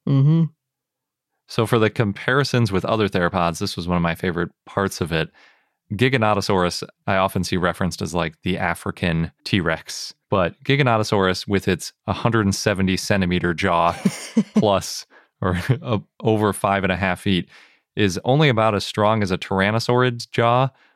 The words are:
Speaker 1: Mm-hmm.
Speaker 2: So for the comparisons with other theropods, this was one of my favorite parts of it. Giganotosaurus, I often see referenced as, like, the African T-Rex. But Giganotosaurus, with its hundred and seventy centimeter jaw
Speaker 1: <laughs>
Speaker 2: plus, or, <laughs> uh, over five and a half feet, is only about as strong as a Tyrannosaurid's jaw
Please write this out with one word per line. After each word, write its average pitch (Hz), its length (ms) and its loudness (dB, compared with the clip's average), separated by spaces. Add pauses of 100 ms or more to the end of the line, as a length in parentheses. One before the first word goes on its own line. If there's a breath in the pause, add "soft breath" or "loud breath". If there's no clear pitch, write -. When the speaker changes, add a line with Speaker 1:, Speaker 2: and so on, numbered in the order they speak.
Speaker 1:
Mm-hmm. 147 360 4 (1040)
Speaker 2:
So 113 180 -2
for 117 120 2
the 107 120 2
comparisons 120 840 0
with 90 120 0
other 107 240 2
theropods, 85 500 0
this 101 180 -6
was 85 100 -6
one 87 100 0
of 87 60 0
my 82 120 0
favorite 85 360 -4 (160)
parts - 340 -4
of 82 120 -4
it. 80 180 -2 (600 soft breath)
Giganotosaurus, 104 880 0 (240)
I 101 100 0
often 95 280 0
see 90 120 -2
referenced 87 460 -2
as, 82 120 -6
like, 82 280 -2
the 92 160 -2
African 85 720 -2 (140)
T-Rex. - 680 -4 (160)
But 90 360 -2
Giganotosaurus, 110 840 2
with 98 220 0
its 90 240 -2 (160)
hundred 110 380 0
and 98 80 2
seventy 95 420 0
centimeter 87 580 0
jaw 85 380 2
Speaker 1:
<laughs> - 640 -4
Speaker 2:
plus, 101 520 0 (340 soft breath)
or, 90 180 0 (120)
<laughs> 117 120 -2
uh, 117 160 -2 (220)
over 107 320 2
five 98 300 0
and 92 100 0
a 90 40 -2
half 92 240 -2
feet, 92 280 -2 (460 soft breath)
is 98 300 0
only 143 240 4
about 110 260 2
as 98 100 -2
strong 107 380 0
as 92 80 0
a 90 80 0
Tyrannosaurid's 117 880 0
jaw 123 420 2 (280 soft breath)